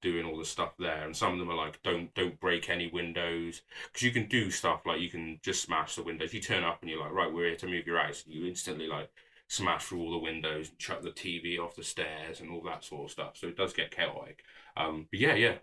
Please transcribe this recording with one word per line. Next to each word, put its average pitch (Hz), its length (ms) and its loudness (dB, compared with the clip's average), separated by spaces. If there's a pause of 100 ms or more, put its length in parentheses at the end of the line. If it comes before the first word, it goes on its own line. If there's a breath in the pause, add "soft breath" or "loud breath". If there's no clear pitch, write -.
doing 85 240 2
all 80 100 -2
the 80 80 -4
stuff 82 320 -2
there. 80 280 0
And 78 120 -6
some 95 160 4
of 90 60 0
them 87 120 -2
are 85 60 0
like, 78 280 -2
"Don't, 87 300 0
don't 90 260 2
break 87 280 2
any 87 200 0
windows," 85 760 -2 (300 loud breath)
'cause - 100 0
you 123 80 6
can 117 160 2
do 107 240 2
stuff 85 360 2
like 82 140 2
you 87 80 -2
can 80 340 -6
just 92 200 0
smash 80 320 2
the 87 80 -6
window. 80 220 -4
If 92 100 -6
you 104 60 -4
turn 92 240 2
up 85 180 0
and 85 80 -6
you're 78 100 -4
like, 73 120 -6
"Right, 87 200 4
we're 85 140 2
here 82 120 2
to 92 100 -4
move 85 180 -2
your 82 160 4
house," 78 240 -4
you 78 200 -6
instantly, 87 420 -4
like, 76 220 -4 (360 soft breath)
smash 87 380 2
through 90 160 -4
all 82 100 0
the 85 80 2
windows 78 520 -2
and - 80 -20
chuck 82 240 -4
the 87 100 -4
T 87 260 -4
V 85 200 0
off 85 180 -4
the 85 80 -10
stairs 78 560 -4
and 82 100 -10
all 85 120 -6
that 82 200 -6
sort 71 220 -8
of 73 60 -10
stuff. - 260 -6
So - 100 -6
it 85 100 -6
does 95 160 2
get - 200 0
chaotic. - 500 -2 (340 loud breath)
Um, 78 320 0
but 98 120 -2
yeah, 139 140 8
yeah, 113 280 6